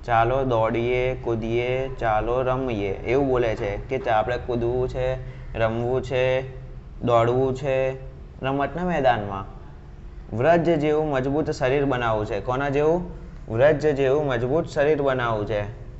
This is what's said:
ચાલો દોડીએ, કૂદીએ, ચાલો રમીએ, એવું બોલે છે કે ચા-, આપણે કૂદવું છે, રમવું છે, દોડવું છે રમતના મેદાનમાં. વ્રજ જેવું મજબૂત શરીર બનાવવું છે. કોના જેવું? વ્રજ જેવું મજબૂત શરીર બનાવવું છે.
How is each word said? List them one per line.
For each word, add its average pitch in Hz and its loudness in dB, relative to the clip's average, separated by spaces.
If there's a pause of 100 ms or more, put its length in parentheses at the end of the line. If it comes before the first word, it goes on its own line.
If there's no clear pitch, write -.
ચાલો 120 4
દોડીએ, 120 2
કૂદીએ, 123 -2
ચાલો 117 0
રમીએ, 123 0
એવું 127 0
બોલે 120 2
છે 104 -4
કે 131 -4
ચા-, 123 -2
આપણે 113 2
કૂદવું 120 -2
છે, 127 -2 (400)
રમવું 120 0
છે, 131 0 (600)
દોડવું 123 4
છે 131 0 (520)
રમતના 139 -2
મેદાનમાં. 117 0 (920)
વ્રજ 160 4 (100)
જેવું 151 2
મજબૂત 139 0
શરીર 143 2
બનાવવું 117 0
છે. 107 -4
કોના 131 -2
જેવું? 156 2 (380)
વ્રજ 143 4
જેવું 139 2
મજબૂત 135 0
શરીર 151 2
બનાવવું 120 0
છે. 104 -4 (120)